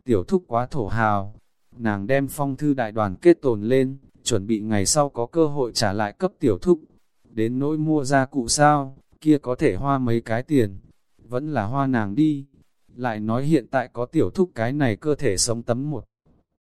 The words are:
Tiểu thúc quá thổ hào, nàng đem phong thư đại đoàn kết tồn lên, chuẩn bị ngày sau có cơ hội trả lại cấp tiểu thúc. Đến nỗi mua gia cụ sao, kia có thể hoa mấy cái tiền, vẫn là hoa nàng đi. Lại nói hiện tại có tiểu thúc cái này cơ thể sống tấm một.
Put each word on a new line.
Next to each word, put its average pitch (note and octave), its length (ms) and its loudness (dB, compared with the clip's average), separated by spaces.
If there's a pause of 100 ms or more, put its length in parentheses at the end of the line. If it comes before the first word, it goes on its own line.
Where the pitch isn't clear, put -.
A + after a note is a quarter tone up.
Tiểu G#2 200 2
thúc F#3 240 0
quá A#2+ 180 0
thổ A2+ 220 -4
hào, G#2 480 0 (420)
nàng G#2 300 -4
đem C#3 200 2
phong C#3 280 -4
thư D3 180 0
đại A#2 180 -4
đoàn G#2+ 240 -2
kết E3+ 260 4
tồn A#2 200 0
lên, C3 360 0 (260)
chuẩn G2+ 240 -2
bị A2 120 0
ngày G#2 260 0
sau C#3+ 240 0
có A#2 160 -4
cơ D#3+ 220 2
hội C#3+ 260 -2
trả G2+ 200 0
lại G#2 200 -2
cấp F#3 260 -4
tiểu A2 180 2
thúc. E3+ 220 2 (500)
Đến A#2 300 -2
nỗi D3 180 -2
mua D#3 260 0
gia C3+ 220 2
cụ B2+ 220 -4
sao, C#3+ 500 2 (240)
kia D3+ 160 4
có B2+ 180 -4
thể B2+ 200 0
hoa C#3 220 0
mấy A#2 240 0
cái A2+ 220 -4
tiền, G#2 360 0 (480)
vẫn D3 260 -6
là A2+ 120 0
hoa C3+ 220 -2
nàng G#2+ 280 -2
đi. D3 320 0 (480)
Lại A#2 240 -4
nói A2+ 260 -2
hiện C#3+ 220 2
tại B2+ 260 -2
có A#2+ 120 -6
tiểu B2 240 0
thúc F3+ 260 0
cái A#2 180 -2
này C#3 220 0
cơ D3 200 -2
thể G#2+ 220 0
sống A#2 260 -2
tấm C3 280 -4
một. A2+ 140 -8 (580)